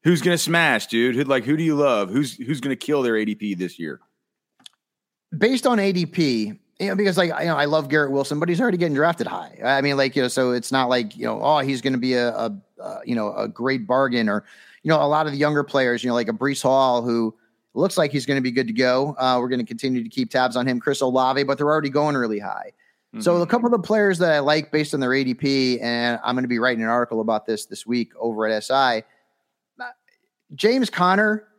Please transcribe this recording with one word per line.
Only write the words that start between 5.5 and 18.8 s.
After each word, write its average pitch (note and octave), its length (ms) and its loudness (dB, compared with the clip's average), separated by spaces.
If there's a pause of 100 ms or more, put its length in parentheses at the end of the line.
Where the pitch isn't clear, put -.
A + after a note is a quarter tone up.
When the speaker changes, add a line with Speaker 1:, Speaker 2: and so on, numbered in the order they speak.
Speaker 2:
on A#3+ 140 4
A G3 140 2
D F3 120 0
P, A#2 480 0 (260)
you G3 80 -4
know, G3 80 -4
because, F#3+ 220 0
like, F3 220 2
you E3 60 -2
know, E3 100 0
I C#3+ 100 2
love D3 220 0
Garrett C#3+ 240 2
Wilson, C#3 280 -2
but E3+ 100 -2
he's F3 100 0
already A#3 180 0
getting E3 160 0
drafted D3+ 320 0
high. F#2 380 -10
I C3+ 180 2
mean, C#3 140 0
like, C3+ 220 0
you C3+ 40 2
know, B2 60 2
so B2+ 240 0
it's B2 200 -4
not C3 180 2
like, B2 260 0
you A#2 100 -8
know, A2 160 -4
oh, D3 180 2
he's C3+ 220 -2
gonna C3 160 0
be B2+ 180 -2
a, A#2+ 200 0
a, G#2+ 260 -4 (180)
a, F#2+ 260 -12
you A#2+ 100 -2
know, G#2 200 -4
a G#2 120 -4
great A#2+ 400 -4
bargain, B2 400 2
or, G#2 160 0 (400)
you D3 60 -2
know, D#3 120 4
a D3 60 2
lot D3+ 200 2
of D3 40 -4
the C#3 60 -6
younger D3 260 2
players, B2 400 0
you B2 60 -2
know, A#2+ 40 0
like A#2 140 0
a A2+ 60 -2
Breece C3 280 -2
Hall, C3 400 4
who A#2 320 0 (400)
looks E3+ 240 0
like D3+ 140 2
he's B2+ 160 -4
gonna C#3 140 0
be B2+ 100 -2
good B2 160 0
to A2+ 60 -6
go. B2+ 440 0